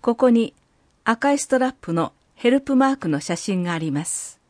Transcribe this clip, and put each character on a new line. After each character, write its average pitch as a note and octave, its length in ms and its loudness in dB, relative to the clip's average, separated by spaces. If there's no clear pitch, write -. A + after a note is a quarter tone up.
こ A#3+ 140 0
こ B3+ 160 4
に A#3 240 2
赤 A#3 280 0
い C#4+ 60 0
ス - 100 -8
ト C4 100 2
ラ B3+ 140 0
ッ - 60 -14
プ - 140 -8
の E3 220 -2
ヘ - 160 0
ル C4+ 120 2
プ C4+ 140 0
マ C4+ 140 4
ー C4+ 60 -2
ク G3 120 -8
の D3 120 0
写 F3 160 -6
真 F#3 260 -4
が F3 120 -4
あ E3 40 -4
り D#3+ 120 -4
ま D3 160 -4
す。 - 440 -10